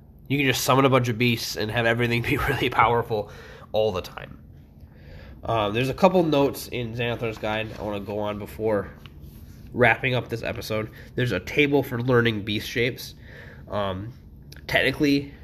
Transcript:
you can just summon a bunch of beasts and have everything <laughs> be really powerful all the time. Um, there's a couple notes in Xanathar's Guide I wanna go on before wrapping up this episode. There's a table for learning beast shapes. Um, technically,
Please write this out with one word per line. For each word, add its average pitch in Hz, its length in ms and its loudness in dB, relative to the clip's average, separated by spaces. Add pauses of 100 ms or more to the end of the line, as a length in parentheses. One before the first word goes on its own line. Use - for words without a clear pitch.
(280)
you 135 100 0
can 143 80 0
just 131 180 2
summon 135 220 6
a 135 40 6
bunch 131 180 4
of 113 100 -2
beasts 120 380 0
and 104 160 -4
have 117 140 0
everything 117 360 2
<laughs> - 20 -2
be 139 140 0
really 127 320 0
powerful 113 640 2 (400)
all 107 200 2
the 90 100 -2
time. - 380 -12 (1040)
Um, 107 320 2
there's 131 140 0
a 131 40 -2
couple 180 300 6
notes 143 460 2
in 117 260 -6
Xanathar's 117 420 -2
Guide 110 300 -2 (120)
I - 40 -8
wanna 104 160 -4
go 101 200 -6
on 104 200 -4
before 104 500 -2 (840)
wrapping 120 420 4
up 117 120 -4
this 113 140 -6
episode. 107 480 -4 (240)
There's 123 180 0
a 90 80 0
table 143 440 2
for 120 180 -6
learning 117 400 4
beast 107 260 -4
shapes. - 460 -4 (560)
Um, 98 420 -4 (540)
technically, 139 680 2 (100)